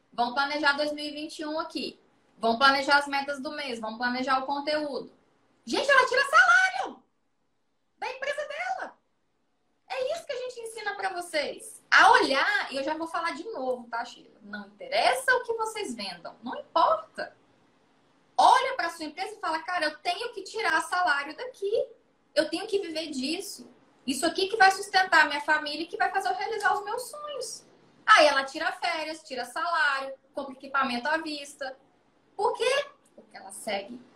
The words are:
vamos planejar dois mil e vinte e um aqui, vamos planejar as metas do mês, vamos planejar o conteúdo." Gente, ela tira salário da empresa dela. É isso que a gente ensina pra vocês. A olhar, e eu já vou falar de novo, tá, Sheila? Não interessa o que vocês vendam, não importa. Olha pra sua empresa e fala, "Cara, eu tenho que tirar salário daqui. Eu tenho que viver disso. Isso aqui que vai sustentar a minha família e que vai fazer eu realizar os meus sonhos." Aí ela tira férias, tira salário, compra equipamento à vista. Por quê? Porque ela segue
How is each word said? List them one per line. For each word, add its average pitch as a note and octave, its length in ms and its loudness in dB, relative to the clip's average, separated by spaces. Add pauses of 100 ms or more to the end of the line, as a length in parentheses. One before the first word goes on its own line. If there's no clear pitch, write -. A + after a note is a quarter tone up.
(120)
vamos B3 220 -2
planejar C#4+ 380 0
dois D4 200 -2
mil D4 120 -10
e D4 80 -8
vinte D4+ 260 -10
e D#4 80 -8
um D#4 140 -4
aqui, E4 380 -8 (400)
vamos A3+ 200 2
planejar C#4 400 6
as C#4+ 80 -2
metas C#4 340 -4
do D4 120 -8
mês, C#4 260 -8
vamos A3 200 -8
planejar B3+ 420 0
o C4 60 -8
conteúdo." C#4+ 640 -4 (540)
Gente, B4 240 -2
ela C5 200 8
tira C5+ 200 2
salário F#5 760 4 (920)
da A4 140 -8
empresa C#5 380 -6
dela. F5+ 460 -6 (920)
É C5 260 -4
isso E5+ 120 -10
que C#5+ 60 -8
a B4 40 -6
gente A#4+ 240 -10
ensina A4 360 -8
pra G4 160 -4
vocês. E4 680 -6 (100)
A F4 220 10
olhar, F4+ 600 2
e C4+ 40 -4
eu C4+ 60 -2
já D#4 120 -2
vou D#4+ 120 -6
falar E4+ 260 -4
de D4+ 120 -10
novo, B3+ 460 -6
tá, A#3 140 -6
Sheila? - 380 -20
Não G3+ 240 -14
interessa C#4 680 2
o A#4+ 80 -2
que A#4 80 -2
vocês A4 420 -4
vendam, F#3+ 480 -12
não - 160 -6
importa. - 800 0 (1040)
Olha C5 340 8
pra E4+ 140 -2
sua D#4+ 140 -10
empresa G4 300 -8
e - 60 -20
fala, D#4+ 200 -2
"Cara, F4 260 -2
eu D4+ 120 -4
tenho F4+ 340 -4
que F#4+ 100 -10
tirar F#4+ 400 0
salário D4+ 540 0
daqui. A#4 500 -4 (480)
Eu D#4 140 2
tenho F4+ 180 -8
que G4 140 0
viver D#4+ 300 -6
disso. C#4 580 -6 (380)
Isso C4+ 200 -2
aqui F#4+ 220 0
que A4 80 -4
vai F#4+ 160 8
sustentar F#4 500 4
a D4+ 60 2
minha D4 120 -4
família D4+ 420 -2
e - 40 -10
que A4+ 100 -12
vai F4+ 140 0
fazer F#4 180 -2
eu F#4+ 60 0
realizar G4+ 400 0
os G4+ 100 -4
meus A#4 260 -6
sonhos." D5 540 -10 (400)
Aí F4 220 8
ela C#4 180 4
tira D#4+ 280 -4
férias, D#4+ 500 -4
tira B3 220 -8
salário, D4 680 -2 (220)
compra C4+ 200 -8
equipamento C4 540 -2
à D#4+ 100 2
vista. C#4+ 580 -10 (600)
Por G#4+ 200 2
quê? C5 300 2 (280)
Porque - 220 -20
ela F#3+ 160 -18
segue G#3 480 -6 (160)